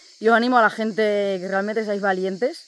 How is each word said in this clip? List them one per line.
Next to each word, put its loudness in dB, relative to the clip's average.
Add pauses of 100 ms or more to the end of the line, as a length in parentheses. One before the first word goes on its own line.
(200)
Y 2
os 6
animo 4
a 6
la 4
gente 0
que -8
realmente -2
seáis -4
valientes -2